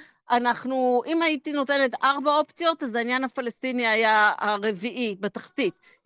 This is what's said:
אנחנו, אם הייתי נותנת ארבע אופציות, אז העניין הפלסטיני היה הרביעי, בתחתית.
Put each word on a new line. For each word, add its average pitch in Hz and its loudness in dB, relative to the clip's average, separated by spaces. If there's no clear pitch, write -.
אנחנו, 247 2
אם 330 -2
הייתי 311 -2
נותנת 277 0
ארבע 277 2
אופציות, 330 -2
אז 226 -4
העניין 247 -2
הפלסטיני 247 -4
היה 214 4
הרביעי, 208 -2
בתחתית. 208 -4